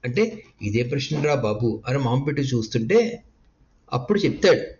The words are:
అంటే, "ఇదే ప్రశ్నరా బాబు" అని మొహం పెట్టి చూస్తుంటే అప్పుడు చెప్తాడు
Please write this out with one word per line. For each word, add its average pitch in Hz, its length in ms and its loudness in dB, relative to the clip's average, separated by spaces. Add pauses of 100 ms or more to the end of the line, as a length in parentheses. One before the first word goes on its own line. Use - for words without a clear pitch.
అంటే, 131 200 0 (380)
"ఇదే 104 220 0
ప్రశ్నరా 143 520 0
బాబు" 113 340 0 (160)
అని 127 120 -2
మొహం 127 260 0
పెట్టి 143 180 -2
చూస్తుంటే 123 580 2 (920)
అప్పుడు 131 280 0
చెప్తాడు - 440 4 (160)